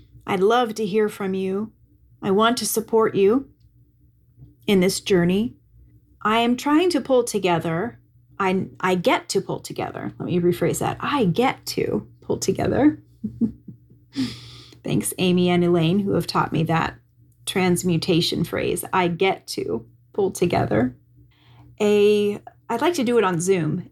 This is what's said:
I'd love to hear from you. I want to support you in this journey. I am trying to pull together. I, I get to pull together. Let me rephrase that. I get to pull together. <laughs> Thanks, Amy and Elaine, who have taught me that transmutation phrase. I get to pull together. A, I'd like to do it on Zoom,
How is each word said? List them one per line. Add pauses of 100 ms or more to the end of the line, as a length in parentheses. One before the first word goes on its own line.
(260)
I'd
love
to
hear
from
you. (480)
I
want
to
support
you (1200)
in
this
journey. (640)
I
am
trying
to
pull
together. (400)
I, (140)
I
get
to
pull
together.
Let
me
rephrase
that.
I
get
to (140)
pull
together. (1000)
<laughs>
Thanks,
Amy
and
Elaine,
who
have
taught
me
that (500)
transmutation
phrase.
I
get
to (280)
pull
together. (840)
A, (280)
I'd
like
to
do
it
on
Zoom,